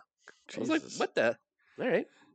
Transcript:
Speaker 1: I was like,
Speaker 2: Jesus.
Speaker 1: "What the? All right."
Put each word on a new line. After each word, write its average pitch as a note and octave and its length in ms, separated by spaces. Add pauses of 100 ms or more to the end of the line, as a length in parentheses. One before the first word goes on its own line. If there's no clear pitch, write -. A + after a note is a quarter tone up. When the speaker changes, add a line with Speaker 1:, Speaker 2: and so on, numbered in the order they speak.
(560)
Speaker 1:
I - 40
was - 100
like, D#4+ 140
Speaker 2:
Jesus. - 160
Speaker 1:
"What - 160
the? A2+ 220 (420)
All - 80
right." A3 180 (280)